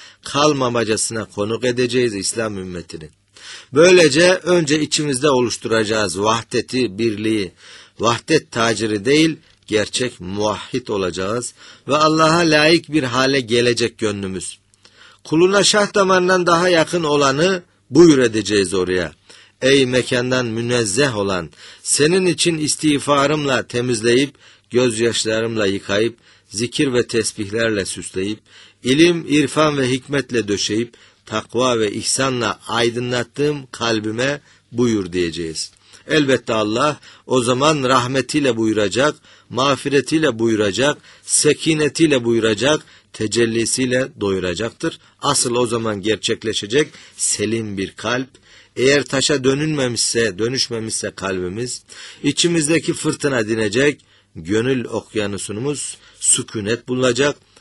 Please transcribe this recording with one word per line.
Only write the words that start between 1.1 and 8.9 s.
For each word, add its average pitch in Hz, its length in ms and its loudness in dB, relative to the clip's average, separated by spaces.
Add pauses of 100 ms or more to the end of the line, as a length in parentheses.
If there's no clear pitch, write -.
konuk 107 400 -4
edeceğiz 123 500 0
İslam 107 420 -4
ümmetini. 85 520 -12 (640)
Böylece 170 600 6
önce 160 480 0
içimizde 147 480 -2
oluşturacağız 110 920 0
vahdeti, 110 760 -2
birliği, 107 540 -2 (480)
vahdet 120 520 0
taciri 107 540 0